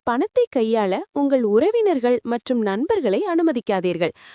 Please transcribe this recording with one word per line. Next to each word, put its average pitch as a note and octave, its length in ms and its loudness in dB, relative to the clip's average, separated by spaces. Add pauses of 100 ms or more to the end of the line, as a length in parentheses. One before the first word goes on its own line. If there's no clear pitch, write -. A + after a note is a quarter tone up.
பணத்தை C#4+ 460 0
கையாள A3+ 420 0 (200)
உங்கள் C#4 320 2
உறவினர்கள் B3+ 800 2
மற்றும் A#3+ 380 -2
நண்பர்களை A3+ 640 0
அனுமதிக்காதீர்கள். G#3 840 0 (220)